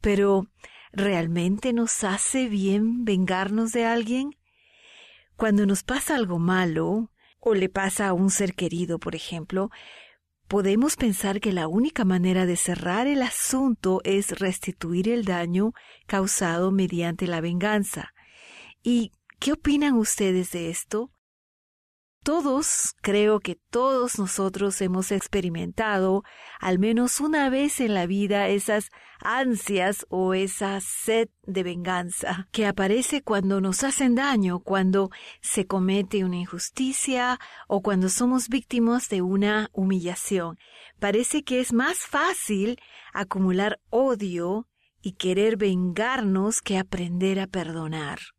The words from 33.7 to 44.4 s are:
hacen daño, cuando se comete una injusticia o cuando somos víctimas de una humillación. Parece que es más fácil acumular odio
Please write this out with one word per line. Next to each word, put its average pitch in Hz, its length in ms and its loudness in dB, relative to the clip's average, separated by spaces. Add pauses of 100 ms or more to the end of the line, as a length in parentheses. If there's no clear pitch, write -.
hacen 269 300 2
daño, 220 440 2
cuando 190 520 2 (300)
se - 240 -2
comete 190 600 0
una 180 100 -2
injusticia 247 1040 -2 (280)
o 196 140 0
cuando 190 280 2
somos 247 400 2
víctimas 240 580 0
de 196 140 0
una 202 500 2
humillación. 180 840 -2 (420)
Parece 247 440 0
que 254 180 0
es 254 100 -2
más 269 280 2
fácil 247 800 -2 (340)
acumular 190 680 0 (100)
odio 208 760 0 (340)